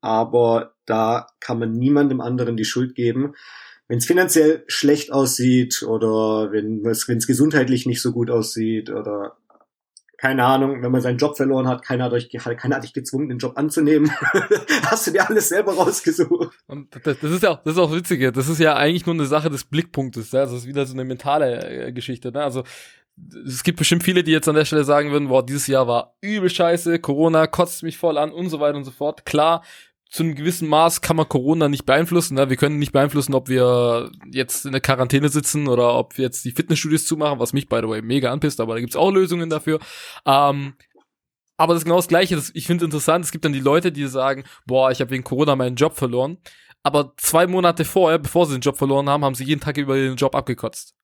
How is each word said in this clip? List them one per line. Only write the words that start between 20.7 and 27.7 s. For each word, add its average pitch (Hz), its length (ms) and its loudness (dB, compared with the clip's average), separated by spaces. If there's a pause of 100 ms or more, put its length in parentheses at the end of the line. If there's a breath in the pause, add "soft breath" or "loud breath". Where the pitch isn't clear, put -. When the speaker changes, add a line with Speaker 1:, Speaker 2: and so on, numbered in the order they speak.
Speaker 2:
so 131 80 -14
eine 131 120 -8
mentale, 131 840 -4
äh, 123 40 -10
Geschichte, 123 400 -10
ne? 143 120 -6
Also, 127 200 -6 (840 loud breath)
es 131 180 -8
gibt 170 140 2
bestimmt 170 260 0
viele, 180 200 2
die 160 80 0
jetzt 156 160 2
an 151 80 2
der 151 100 4
Stelle 151 180 2
sagen 147 280 2
würden, 139 180 0
boah, 127 160 4
dieses 139 220 -6
Jahr 131 200 2
war 120 340 -2
übel 202 280 -2
scheiße, 170 500 0
Corona 160 480 2
kotzt 170 360 -2